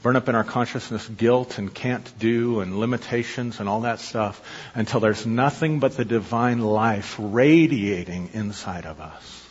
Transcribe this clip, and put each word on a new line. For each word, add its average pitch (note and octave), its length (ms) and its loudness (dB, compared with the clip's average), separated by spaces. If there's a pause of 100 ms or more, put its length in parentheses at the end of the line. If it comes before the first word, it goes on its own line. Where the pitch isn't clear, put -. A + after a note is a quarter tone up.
burn B2 140 4
up B2+ 120 2
in B2 60 2
our A2 80 4
consciousness A#2 640 -4
guilt A#2+ 520 2
and G2 140 -6
can't B2 460 -6
do A#2 400 2
and F#2+ 220 -4
limitations A#2+ 800 -4
and G2+ 80 -4
all G#2+ 140 -2
that A#2 180 -2
stuff G#2+ 420 -4 (320)
until A2+ 240 0
there's G#2+ 280 2
nothing C#3 520 2
but C3+ 180 2
the A#2+ 80 0
divine A#2 540 0
life G#2+ 640 0
radiating G2+ 1120 4
inside G2+ 520 -6
of D#2 160 -12
us. - 380 -18 (120)